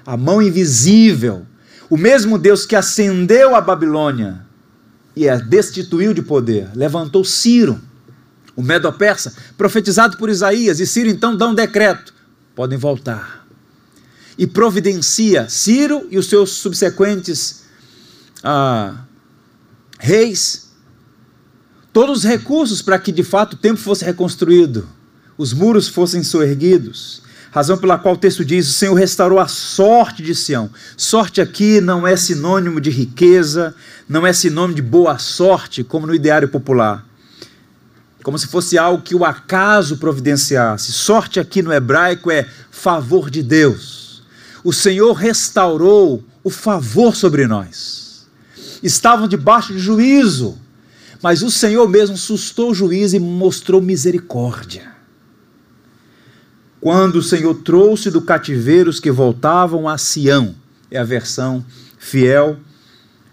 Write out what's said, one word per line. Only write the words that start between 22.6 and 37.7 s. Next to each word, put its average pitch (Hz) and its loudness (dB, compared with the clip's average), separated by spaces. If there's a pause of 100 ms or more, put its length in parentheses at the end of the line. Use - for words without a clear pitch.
para 190 0
que 190 -6
de 170 -2
fato 202 -2
o 139 -14
templo 214 0
fosse 190 -4
reconstruído, 170 0 (500)
os 127 -6
muros 208 2
fossem 175 -2
soerguidos, 147 -2 (300)
razão 147 0
pela 185 2
qual 180 0
o - -4
texto 180 0
diz: 156 -2
"O 135 -4
Senhor 196 0
restaurou 185 2
a 185 2
sorte - 0
de 160 -6
Sião." 117 -4 (280)
Sorte 208 -2
aqui 208 2
não 175 0
é 185 2
sinônimo 175 -2
de 143 -4
riqueza, 160 2 (360)
não 165 0
é 185 2
sinônimo 170 -2
de 147 -4
boa 147 2
sorte, - -2
como 156 -6
no 160 -2
ideário 147 2
popular. 117 -2 (1160)